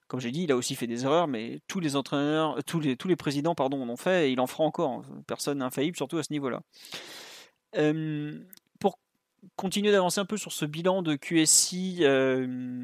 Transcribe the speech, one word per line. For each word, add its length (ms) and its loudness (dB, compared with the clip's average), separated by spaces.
comme 120 -6
j'ai 100 -4
dit, 140 -2
il 80 0
a 40 6
aussi 200 -2
fait 100 -4
des 200 -4
erreurs, 220 4
mais 400 -6
tous 120 -6
les 160 -2
entraîneurs, 680 0
tous 140 -2
les, 160 0
tous 120 -8
les 80 4
présidents, 400 0
pardon, 260 0
en 80 -4
ont 80 -6
fait, 320 4
et 20 2
il 80 0
en 60 4
fera 180 -2
encore. 400 0
Personne 320 -4
n'est 80 -2
infaillible, 320 -2
surtout 220 -2
à 40 -2
ce 80 -6
niveau-là. 300 -2
Euh, 640 0
pour 200 0
continuer 360 0
d'avancer 280 4
un 60 0
peu 120 -4
sur 140 -8
ce 140 -4
bilan 360 0
de 140 2
Q 260 2
S 300 6
I, 300 -4
euh, 440 6